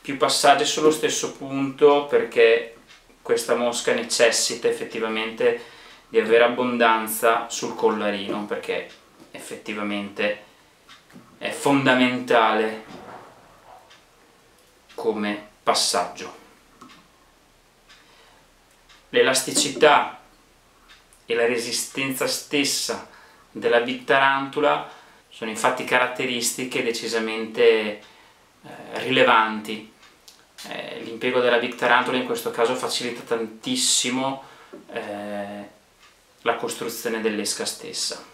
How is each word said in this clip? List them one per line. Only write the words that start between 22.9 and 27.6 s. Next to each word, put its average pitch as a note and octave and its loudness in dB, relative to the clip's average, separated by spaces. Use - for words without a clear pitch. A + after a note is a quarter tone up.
della A#2 2
big B2+ -4
tarantula C#3 2
sono - -10
infatti B2 -2
caratteristiche B2+ -2
decisamente, A2+ -2